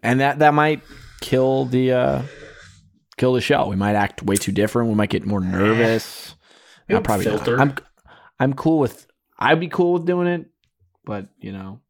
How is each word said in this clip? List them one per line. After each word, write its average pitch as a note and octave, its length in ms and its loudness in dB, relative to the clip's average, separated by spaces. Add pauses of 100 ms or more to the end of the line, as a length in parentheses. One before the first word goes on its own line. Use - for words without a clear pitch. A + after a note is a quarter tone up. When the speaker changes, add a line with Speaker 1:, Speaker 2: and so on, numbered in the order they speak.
Speaker 1:
And B2 160 0
that, C#3 200 0
that D3+ 140 6
might D3+ 280 2 (400)
kill C3 440 0
the, B2+ 280 0
uh, C3 280 0 (960)
kill B2+ 160 2
the B2 80 2
show. C#3 260 0
We G2 80 -4
might G2+ 200 0
act G2+ 280 -2
way G2+ 120 0
too G2 160 -2
different. G#2+ 380 0
We G#2+ 60 0
might G#2 140 0
get - 160 -4
more G2+ 140 -2
nervous. A2 960 -2 (520)
Speaker 2:
We G3 60 0
Speaker 1:
Not G#3+ 60 4
Speaker 2:
don't - 60 -6
Speaker 1:
probably G#2 200 0
not. G#2 100 0 (100)
Speaker 2:
filter. A#2+ 140 0
Speaker 1:
I'm, C#3 160 2 (640)
I'm C3+ 140 0
cool D#3+ 260 0
with, - 280 -2 (320)
I'd D3 200 4
be E3+ 80 -4
cool F3 260 0
with E3+ 120 -2
doing F3 220 0
it, F3 180 -4 (600)
but, G2+ 220 -10 (120)
you G2 120 -12
know G2 280 -14 (100)